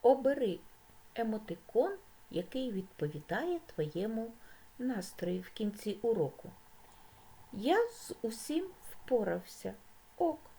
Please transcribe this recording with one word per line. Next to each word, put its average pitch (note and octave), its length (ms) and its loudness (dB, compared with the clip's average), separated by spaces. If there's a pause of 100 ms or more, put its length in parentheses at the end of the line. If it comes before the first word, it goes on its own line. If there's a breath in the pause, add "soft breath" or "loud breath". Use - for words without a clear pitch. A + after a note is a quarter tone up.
Обери C4 520 6 (560)
емотикон, A3+ 800 0 (340)
який B3 420 -2
відповідає F#3+ 920 -2
твоєму A3 640 -4 (460 loud breath)
настрою F#3 640 -2
в F#3 100 -14
кінці G#3 520 -4
уроку. G#3 480 0 (1000 loud breath)
Я E4 360 4
з - 340 -10
усім D#4 480 -2 (200)
впорався. F#3+ 840 0 (420)
Ок. D#4+ 240 2 (180)